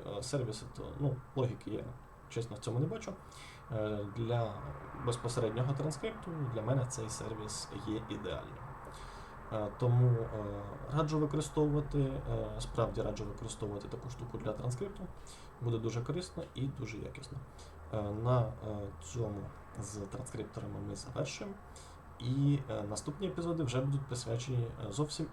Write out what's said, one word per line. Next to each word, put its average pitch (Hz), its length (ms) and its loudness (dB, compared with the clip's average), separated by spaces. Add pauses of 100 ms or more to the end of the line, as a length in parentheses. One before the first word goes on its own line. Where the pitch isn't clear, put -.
(180)
е, - 60 -2
сервіси, 113 420 0 (120)
то, - 60 -6 (160)
ну, 139 160 4 (200)
логіки 123 360 2
я, - 120 -2 (460)
чесно, 113 260 -2
в - 40 -6
цьому 117 200 0
не 151 60 6
бачу. 196 280 -2 (580)
Е, 107 280 2 (160)
для 117 380 2 (520)
безпосереднього 120 680 2
транскрипту 156 580 -2 (220)
для 113 80 0
мене 123 240 6
цей 110 240 -2
сервіс 107 600 -4 (180)
є 110 220 2
ідеальним. - 540 -4 (880)
Е, 107 140 2 (120)
тому, 123 280 10
е, 113 200 6 (680)
раджу 156 220 6
використовувати, 147 800 4
е, 135 220 4 (380)
справді 113 420 2
раджу 107 240 0
використовувати 104 640 -4
таку 120 220 -6
штуку - 280 -6
для 107 160 0
транскрипту. 127 500 -2 (580)
Буде 120 160 2
дуже 113 240 0
корисно 165 420 -2 (120)
і 123 60 -2
дуже 117 360 -2
якісно. - 400 -6 (560)
Е, 110 80 2 (220)
на, 123 180 8
е, - 100 4 (520)
цьому 104 380 -2 (400)
з 101 160 -6
транскрипторами 101 840 -4 (100)
ми 101 60 -4
завершуємо. - 600 -4 (640)
І, 139 400 6 (100)
е, 107 200 0
наступні - 380 -2
епізоди 170 360 0
вже 127 180 2
будуть 139 200 2
присвячені, 120 640 0 (200)
е, 101 40 -2
зовсім 151 420 0